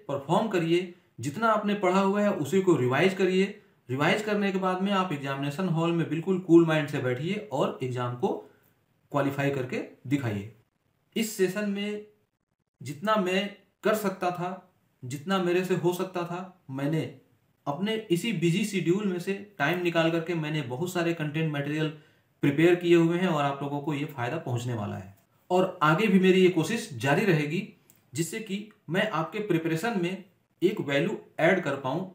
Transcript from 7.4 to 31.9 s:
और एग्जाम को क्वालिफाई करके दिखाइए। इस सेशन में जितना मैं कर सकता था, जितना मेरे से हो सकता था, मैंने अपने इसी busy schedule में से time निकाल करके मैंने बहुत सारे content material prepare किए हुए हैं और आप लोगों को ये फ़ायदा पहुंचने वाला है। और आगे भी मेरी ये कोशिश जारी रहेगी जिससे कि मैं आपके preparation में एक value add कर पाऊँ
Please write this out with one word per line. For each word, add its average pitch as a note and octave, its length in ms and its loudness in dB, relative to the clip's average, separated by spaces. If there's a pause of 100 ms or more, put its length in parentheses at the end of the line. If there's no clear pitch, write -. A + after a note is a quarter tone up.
और D#3+ 300 -2
एग्जाम B2 340 -4
को G3+ 200 -2 (760)
क्वालिफाई C#3 380 0
करके C#3 320 -4 (240)
दिखाइए। A2+ 460 -2 (640)
इस A3+ 200 -4
सेशन F#3+ 340 -2
में G#3 360 -6 (760)
जितना D3 360 -4
मैं G3 320 0 (360)
कर G#3+ 100 2
सकता F#3+ 360 -2
था, F3+ 320 -6 (400)
जितना D3 360 -4
मेरे F3 260 2
से F3+ 100 0
हो E3 180 0
सकता F3+ 300 -4
था, F3 480 -10
मैंने C#3+ 320 -2 (640)
अपने F#3+ 280 -2 (160)
इसी G3 220 0
busy E3+ 320 2
schedule G3 420 0
में F3+ 120 -2
से F#3+ 160 -4 (240)
time E3+ 240 0
निकाल E3 280 2
करके E3 240 -2
मैंने D#3 300 -2
बहुत C3 280 -6
सारे E3+ 220 -2
content D#3 400 -2
material D3 340 -2 (540)
prepare D#3 320 4
किए E3+ 220 4
हुए E3+ 220 4
हैं F#3 100 0
और D3+ 160 0
आप C#3+ 180 -2
लोगों C#3+ 180 -4
को D3+ 140 -4
ये C#3+ 120 -4
फ़ायदा B2 320 -6
पहुंचने B2 360 -4
वाला G#2 220 -6
है। F#2+ 180 -14 (360)
और F3+ 320 2
आगे E3 240 6
भी F#3+ 140 6
मेरी F#3 220 8
ये F#3 60 10
कोशिश F#3 460 0
जारी C#3 300 2
रहेगी D#3+ 380 2 (500)
जिससे E3+ 280 -4
कि G3+ 280 -8 (220)
मैं G3+ 200 0
आपके D#3+ 280 -4
preparation F3 640 -2
में F#3 220 -4 (380)
एक - 180 2
value C#3+ 380 0 (220)
add F3 220 4
कर C3+ 140 -4
पाऊँ D3+ 380 -6